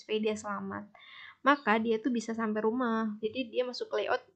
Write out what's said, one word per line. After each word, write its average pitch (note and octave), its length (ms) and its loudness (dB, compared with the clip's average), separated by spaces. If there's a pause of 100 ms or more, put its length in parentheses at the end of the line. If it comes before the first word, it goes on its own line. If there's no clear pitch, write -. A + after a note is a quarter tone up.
supaya A3 160 -2
dia G#3+ 160 0
selamat. G3+ 560 -6 (560)
Maka C4+ 320 6
dia A3 240 2
tuh C4+ 80 0
bisa A3+ 240 -2
sampai G#3+ 320 0
rumah, A3+ 560 2
jadi A3 320 -4
dia A#3+ 160 2
masuk D#4+ 240 -6
layout - 320 0 (100)